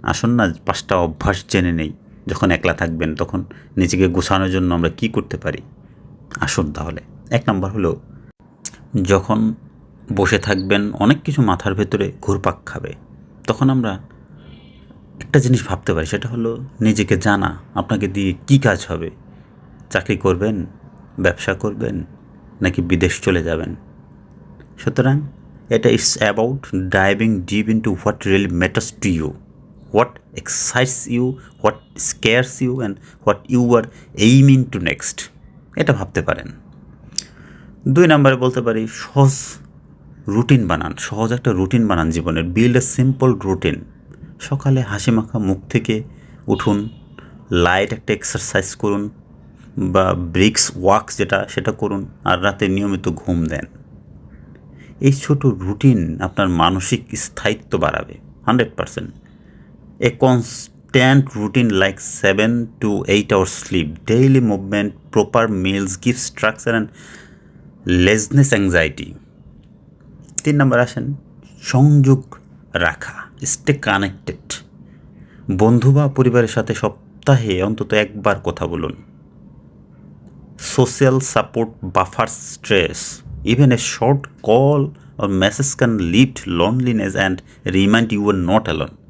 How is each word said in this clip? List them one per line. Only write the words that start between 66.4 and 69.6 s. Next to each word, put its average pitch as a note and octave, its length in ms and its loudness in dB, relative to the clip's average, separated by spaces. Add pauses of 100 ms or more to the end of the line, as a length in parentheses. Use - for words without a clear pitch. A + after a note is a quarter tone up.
and G#2+ 60 -2 (1040)
laziness G#2+ 680 4
anxiety। F2 560 0 (1300)